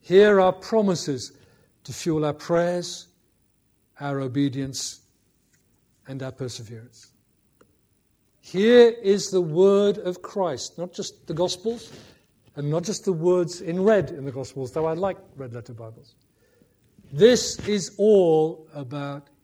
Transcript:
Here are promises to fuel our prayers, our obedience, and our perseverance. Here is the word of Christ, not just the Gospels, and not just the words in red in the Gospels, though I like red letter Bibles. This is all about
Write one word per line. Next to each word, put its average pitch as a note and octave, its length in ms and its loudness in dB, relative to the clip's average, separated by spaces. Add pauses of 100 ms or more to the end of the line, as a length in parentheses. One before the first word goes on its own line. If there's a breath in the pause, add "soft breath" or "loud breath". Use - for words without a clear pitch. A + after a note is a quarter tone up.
Here G3+ 400 6
are F#3 120 4
promises F#3 800 -2 (520 soft breath)
to C3 80 -14
fuel D#3 320 -2
our D3 80 -2
prayers, F3 720 -4 (920)
our C#3+ 200 -4
obedience, C3+ 800 -4 (1040)
and C3+ 160 -12
our C3 100 -10
perseverance. A#2 800 -14 (1300)
Here A#3 500 6 (120)
is G3 280 0
the F#3 100 2
word G3 580 2
of F3+ 240 -8
Christ, E3 560 -6
not F3+ 140 -10
just - 340 -12
the E3 80 -8
Gospels, F3+ 580 -6 (600 loud breath)
and D3 160 -6
not E3+ 140 -2
just - 200 -8
the G3 80 0
words F3 480 0
in F3 220 -4
red G3 280 2
in D3 140 -12
the C#3 80 -8
Gospels, B2+ 400 -10
though D#3+ 140 -2
I D#3+ 80 -2
like F#3 240 -4 (180)
red C3 160 -14
letter A#2+ 220 -16
Bibles. A2 400 -20 (1000)
This G#3 460 4 (100)
is G3+ 300 -4
all F3 760 2
about C#3+ 560 -12 (160)